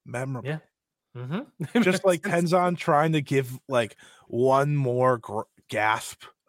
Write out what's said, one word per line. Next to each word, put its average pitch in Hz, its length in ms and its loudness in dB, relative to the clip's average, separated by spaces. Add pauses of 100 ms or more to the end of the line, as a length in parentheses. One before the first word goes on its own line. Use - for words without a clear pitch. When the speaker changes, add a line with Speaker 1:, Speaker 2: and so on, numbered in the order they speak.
Speaker 1:
memorable. 123 420 -8
Speaker 2:
Yeah. 156 120 -6 (580)
Mm-hmm. 127 220 -8 (340)
<laughs> 240 80 4
Speaker 1:
Just 180 240 2
like 180 200 2
Speaker 2:
Makes - 40 -4
sense. 170 240 0
Speaker 1:
Tenzan 180 240 2
trying 160 360 2
to 156 80 2
give, 131 360 -2 (100)
like, 120 300 -2 (300)
one 135 480 2
more 127 420 2
gr-, 107 240 -8 (280)
gasp, 107 540 -2 (260)